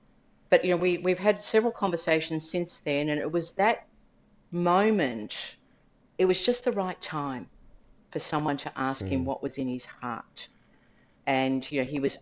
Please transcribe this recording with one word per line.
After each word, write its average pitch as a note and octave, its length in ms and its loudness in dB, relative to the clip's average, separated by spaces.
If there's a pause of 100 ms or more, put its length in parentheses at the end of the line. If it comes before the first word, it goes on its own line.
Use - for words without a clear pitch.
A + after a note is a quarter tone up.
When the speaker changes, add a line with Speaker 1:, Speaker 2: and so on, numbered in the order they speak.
(500)
Speaker 1:
but, F3 140 6
you F3+ 80 0
know, F3 60 4
we, F3 220 2
we've F3+ 200 0
had G3+ 220 2
several A3+ 300 2
conversations D#3+ 800 0
since F3 300 -2
then, D3 300 0
and D3 100 0
it D3+ 120 -2
was E3 220 -2
that G3+ 340 0 (640)
moment, F3 1040 0 (640)
it F#3 80 4
was F#3 200 2
just A#3+ 200 0
the B3 80 2
right F#3 280 -4
time C#3+ 460 -6 (640)
for D#3 80 -4
someone D3+ 380 0
to - 200 -8
ask C3+ 260 -2
him C3 180 -2
Speaker 2:
Mm. B2+ 40 -4
Speaker 1:
what C3+ 160 -4
was - 160 -6
in C3 100 -4
his B2 180 -4
heart. - 600 -10 (800)
And, C3 460 2
you C#3 100 0
know, B2+ 60 -2
he C#3+ 120 -4
was C#3 220 0